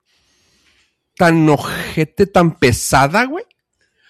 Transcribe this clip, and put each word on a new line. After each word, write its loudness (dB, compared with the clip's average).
tan 2
ojete, -2
tan 0
pesada, 0
güey, -10